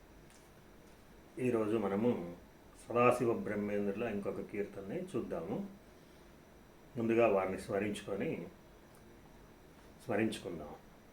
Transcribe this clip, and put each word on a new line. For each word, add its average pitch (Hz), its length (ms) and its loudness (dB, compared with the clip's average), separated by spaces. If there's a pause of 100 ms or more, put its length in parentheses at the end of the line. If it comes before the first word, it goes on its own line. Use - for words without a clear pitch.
(1400)
ఈరోజు 113 400 2
మనము 104 260 2 (760)
సదాశివ 120 480 4 (120)
బ్రహ్మేంద్రుల 104 600 -2 (100)
ఇంకొక 107 340 -4
కీర్తనని 101 500 -6 (120)
చూద్దాము. 98 460 -4 (1400)
ముందుగా 113 380 6
వారిని 95 320 2
స్మరించుకొని, 104 640 -2 (1800)
స్మరించుకుందాం. 101 680 -2 (380)